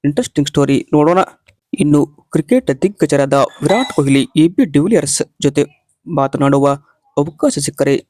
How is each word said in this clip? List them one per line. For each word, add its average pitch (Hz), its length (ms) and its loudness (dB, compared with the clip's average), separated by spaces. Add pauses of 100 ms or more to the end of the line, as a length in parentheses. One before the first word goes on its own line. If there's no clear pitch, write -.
ಇಂಟ್ರೆಸ್ಟಿಂಗ್ 147 440 -2
ಸ್ಟೋರಿ 139 440 0
ನೋಡೋಣ. 151 260 4 (600)
ಇನ್ನು 147 280 2
ಕ್ರಿಕೆಟ್ - 760 -2
ದಿಗ್ಗಜರಾದ 143 500 0
ವಿರಾಟ್ 170 600 -2
ಕೊಹ್ಲಿ, 135 440 0
ಎ 156 120 4
ಪಿ 247 160 2
ಡಿವಿಲಿಯರ್ಸ್ 147 580 0 (200)
ಜೊತೆ 143 200 0 (440)
ಮಾತನಾಡುವ 139 600 0 (480)
ಅವಕಾಶ 160 420 -2
ಸಿಕ್ಕರೆ 139 360 -2 (160)